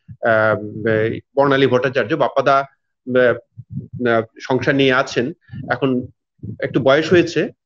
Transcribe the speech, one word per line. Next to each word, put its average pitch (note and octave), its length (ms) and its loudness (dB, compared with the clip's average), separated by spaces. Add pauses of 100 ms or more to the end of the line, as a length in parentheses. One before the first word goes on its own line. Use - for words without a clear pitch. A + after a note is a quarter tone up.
(100)
আহ, A2 520 0 (720)
বর্ণালী C3+ 300 4
ভট্টাচার্য, B2 480 0
বাপ্পাদা, C3+ 440 0
আহ, B2+ 800 -2 (720)
আহ, A2+ 140 2 (180)
সংসার C3 340 -2
নিয়ে C3+ 180 2
আছেন, C3 400 -2 (400)
এখন B2+ 340 -2 (540)
একটু - 200 -4
বয়স C3+ 300 2
হয়েছে, E3+ 380 2 (180)